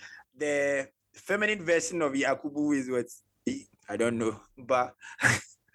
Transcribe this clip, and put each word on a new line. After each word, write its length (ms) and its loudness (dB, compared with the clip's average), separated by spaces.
The 520 0
feminine 500 -2
version 380 2
of 120 2
Yakubu 600 0
is 140 -2
what, 160 0
I 100 -6
don't 200 2
know, 220 -2
but 360 0
<laughs> 300 2